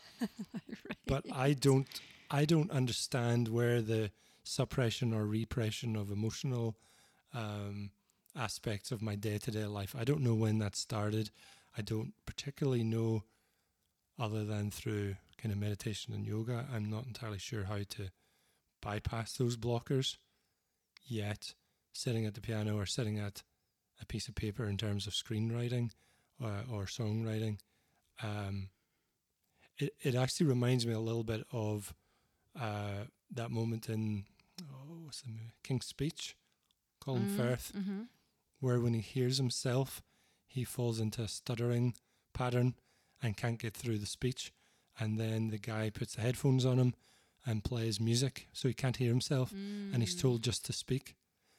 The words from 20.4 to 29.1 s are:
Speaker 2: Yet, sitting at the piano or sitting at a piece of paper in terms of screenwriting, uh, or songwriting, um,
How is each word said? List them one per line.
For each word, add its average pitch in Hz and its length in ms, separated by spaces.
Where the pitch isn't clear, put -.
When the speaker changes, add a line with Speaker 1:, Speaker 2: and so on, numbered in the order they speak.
Speaker 2:
Yet, 104 500
sitting 113 340
at 104 100
the 110 60
piano 107 360
or 101 80
sitting 107 340
at 101 240
a - 40
piece - 240
of 113 60
paper 107 300
in 101 120
terms 101 300
of - 60
screenwriting, 117 800
uh, 104 300
or 101 140
songwriting, 110 720
um, 98 460